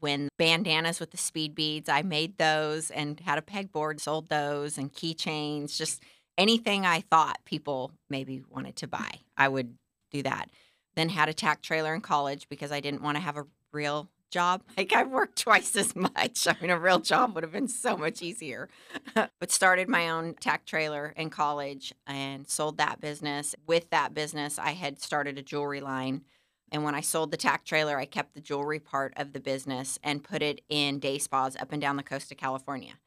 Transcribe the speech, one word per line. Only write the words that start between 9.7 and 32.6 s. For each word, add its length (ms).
do 100
that. 280
Then 140
had 200
a 60
tack 280
trailer 320
in 60
college 480
because 240
I 80
didn't 220
want 140
to 60
have 140
a 100
real 360
job. 380
<laughs> 80
Like, 160
I 120
worked 340
twice 360
as 220
much. 500
I 140
mean, 100
a 80
real 220
job 340
would 100
have 80
been 160
so 280
much 260
easier. 460
<laughs> 0
But 100
started 380
my 220
own 240
tack 320
trailer 500
in 140
college 640
and 420
sold 300
that 220
business. 540
With 240
that 240
business, 440
I 140
had 280
started 380
a 40
jewelry 380
line. 420
And 140
when 100
I 60
sold 300
the 60
tack 280
trailer, 340
I 60
kept 300
the 60
jewelry 380
part 380
of 160
the 80
business 640
and 180
put 200
it 260
in 300
day 200
spas 380
up 160
and 80
down 160
the 60
coast 280
of 80
California. 560